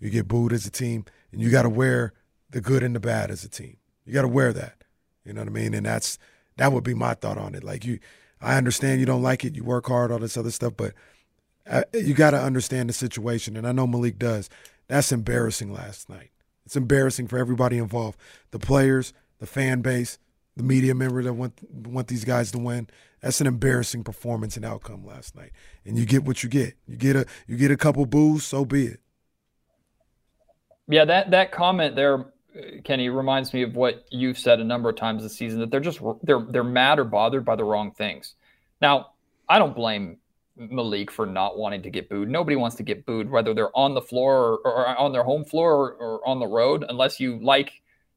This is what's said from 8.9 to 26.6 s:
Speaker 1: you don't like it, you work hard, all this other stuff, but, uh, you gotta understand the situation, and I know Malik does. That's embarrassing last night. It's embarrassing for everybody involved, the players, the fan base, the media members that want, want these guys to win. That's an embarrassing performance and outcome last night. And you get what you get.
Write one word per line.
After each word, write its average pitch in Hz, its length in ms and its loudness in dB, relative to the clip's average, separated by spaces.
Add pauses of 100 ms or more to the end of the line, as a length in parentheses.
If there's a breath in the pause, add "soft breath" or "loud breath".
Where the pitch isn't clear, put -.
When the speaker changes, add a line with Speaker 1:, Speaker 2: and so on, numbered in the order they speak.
Speaker 1:
you 131 60 2
don't 127 160 2
like 127 220 0
it, 127 100 -6
you 127 100 -8
work 123 220 -2
hard, 120 260 0
all 117 60 -2
this 110 180 -8
other 117 140 -4
stuff, 113 260 -4
but, 104 180 -6 (720 soft breath)
uh, - 140 2 (100)
you 196 220 0
gotta 143 260 6
understand 127 480 -2
the 117 40 -4
situation, 117 640 -6
and 113 100 -6
I 123 60 0
know 127 140 2
Malik 120 320 0
does. 110 300 -2 (380 soft breath)
That's 135 260 0
embarrassing 117 600 -2
last 98 360 -14
night. - 220 -20 (340)
It's - 120 -8
embarrassing 135 500 2
for 127 120 -4
everybody 123 400 2
involved, 110 400 -4 (340 soft breath)
the 113 80 -8
players, 135 520 2 (280)
the 117 60 -12
fan 131 360 -2
base, 123 360 -2 (380)
the 127 60 -8
media 131 320 4
members 127 300 -2
that 123 100 -2
want, 120 260 -8 (100)
want 120 380 -8
these 120 160 -6
guys 120 280 0
to 123 60 -6
win. 120 300 -6 (320 soft breath)
That's 123 200 -2
an 147 60 2
embarrassing 123 580 0
performance 110 520 -8
and 104 80 -10
outcome 104 420 -12
last 107 300 -20
night. - 160 -20 (320 soft breath)
And 110 140 -4
you 117 80 2
get 131 180 4
what 135 180 -4
you 120 60 -6
get. 131 260 0 (120)